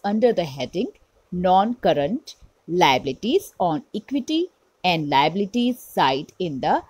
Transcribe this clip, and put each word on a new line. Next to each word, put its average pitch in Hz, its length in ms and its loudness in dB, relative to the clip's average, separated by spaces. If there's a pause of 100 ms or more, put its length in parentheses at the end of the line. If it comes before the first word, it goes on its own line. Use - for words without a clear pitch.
under 220 280 2
the 185 120 0
heading 143 440 -6 (440)
non-current 185 1040 0 (320)
liabilities 160 920 0
on 165 240 0 (120)
equity 285 560 -4 (340)
and 160 240 0
liabilities 196 720 0
side 143 580 -2
in 151 220 -6
the 202 300 0